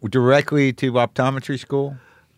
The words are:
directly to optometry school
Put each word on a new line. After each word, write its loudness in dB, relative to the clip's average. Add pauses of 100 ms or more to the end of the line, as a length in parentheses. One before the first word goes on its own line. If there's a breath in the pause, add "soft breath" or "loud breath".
(100)
directly 2
to -4
optometry -2
school -6 (420 soft breath)